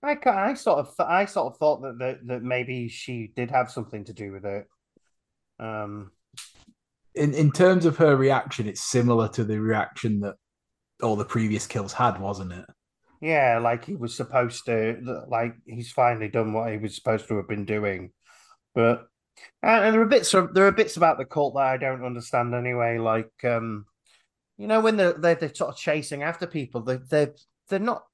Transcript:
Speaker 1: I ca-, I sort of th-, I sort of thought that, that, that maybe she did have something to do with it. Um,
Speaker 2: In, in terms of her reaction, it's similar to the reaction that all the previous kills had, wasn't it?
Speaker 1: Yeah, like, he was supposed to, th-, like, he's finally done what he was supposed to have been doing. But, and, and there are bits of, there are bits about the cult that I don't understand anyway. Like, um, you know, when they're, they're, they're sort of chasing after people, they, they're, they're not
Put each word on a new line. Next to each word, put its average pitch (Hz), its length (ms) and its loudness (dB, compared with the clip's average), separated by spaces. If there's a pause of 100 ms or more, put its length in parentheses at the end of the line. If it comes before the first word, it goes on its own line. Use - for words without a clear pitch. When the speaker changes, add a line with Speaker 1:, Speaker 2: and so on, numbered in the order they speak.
Speaker 1:
I 294 120 0
ca-, 220 360 2
I 277 40 0
sort 175 260 2
of - 160 -6
th-, - 120 0
I 180 160 4
sort 170 280 -4
of - 60 -20
thought 151 240 2
that, 127 160 -10
that, 127 280 -6
that 123 160 -6
maybe 123 460 -4
she 113 460 -10
did 120 160 -4
have 127 200 0
something 107 340 -10
to 107 80 -18
do 101 180 -12
with 98 140 -14
it. 101 220 -8 (920)
Um, 104 540 -10 (1000)
Speaker 2:
In, 147 200 0
in 147 160 4
terms 180 360 4
of 151 100 2
her 156 200 6
reaction, 131 520 0
it's 101 160 -10
similar 120 460 2
to - 120 -4
the 107 180 -2
reaction 110 600 -2
that 101 160 -6 (680)
all 113 140 0
the 104 80 -2
previous 107 420 -2
kills 101 260 -6
had, 113 280 0
wasn't 95 320 -8
it? 90 140 -16 (540)
Speaker 1:
Yeah, 143 380 2
like, 117 260 0
he 196 120 -10
was 117 180 -8
supposed 123 520 -2
to, 113 280 0
th-, 120 340 -10
like, 117 260 -2 (120)
he's 117 240 -12
finally 117 380 2
done 110 240 -2
what 113 180 -2
he 107 80 -6
was 104 160 -8
supposed 110 340 -2
to 110 100 -2
have 95 100 -8
been 104 160 -6
doing. 98 480 -4 (600)
But, 117 320 4 (560)
and, 220 220 6
and 220 100 4
there 226 80 6
are 226 40 4
bits 233 280 4
of, 175 200 2
there 190 120 8
are 196 60 6
bits 214 240 0
about 160 220 4
the 135 60 -4
cult 143 300 -2
that 139 100 2
I 131 140 2
don't 131 260 -4
understand 120 500 -2
anyway. 120 440 0
Like, 113 340 0 (120)
um, 113 420 -2 (680)
you 202 100 -10
know, 220 140 2
when 220 160 2
they're, 180 180 4
they're, 165 200 2
they're 160 200 -6
sort 160 160 -4
of - 80 -16
chasing 151 440 -4
after 165 240 -6
people, 127 360 -6
they, 127 140 -2
they're, 147 380 0 (340)
they're 196 100 -2
not 220 360 -4